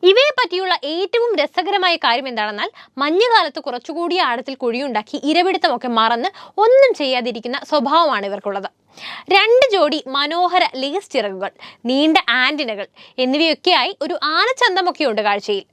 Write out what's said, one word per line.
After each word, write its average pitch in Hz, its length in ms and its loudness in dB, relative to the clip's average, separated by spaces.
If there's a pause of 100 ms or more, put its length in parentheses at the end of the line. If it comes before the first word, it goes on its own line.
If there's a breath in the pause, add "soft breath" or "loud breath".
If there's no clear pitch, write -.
(100)
ഇവയെ 523 280 6
പറ്റിയുള്ള 370 360 -2 (180)
ഏറ്റവും 427 380 -2 (100)
രസകരമായ 370 540 -2 (100)
കാര്യം 262 260 0
എന്താണെന്നാൽ 220 400 -6 (320 loud breath)
മഞ്ഞുകാലത്ത് 349 640 2
കുറച്ചുകൂടി 311 500 -6 (100)
ആഴത്തിൽ 247 360 -4
കുഴിയുണ്ടാക്കി 240 540 -4 (140)
ഇരപിടുത്തമൊക്കെ 339 680 0
മറന്ന് 233 320 0 (340 loud breath)
ഒന്നും 523 360 6
ചെയ്യാതിരിക്കുന്ന 247 600 -4 (100)
സ്വഭാവമാണ് 277 600 2
ഇവർക്കുള്ളത്. 196 380 -6 (680 loud breath)
രണ്ട് 466 380 6
ജോഡി 320 240 2 (180)
മനോഹര 339 480 0 (180)
ലേസ് 294 320 -6
ചിറകുകൾ, 196 360 -4 (380 loud breath)
നീണ്ട 285 300 2 (240)
ആന്റിനകൾ 254 440 -4 (380 loud breath)
എന്നിവയൊക്കെയായി 302 680 0 (140)
ഒരു 311 80 -6 (220)
ആനച്ചന്തമൊക്കെയുണ്ട് 359 920 0
കാഴ്ചയിൽ. 202 460 -2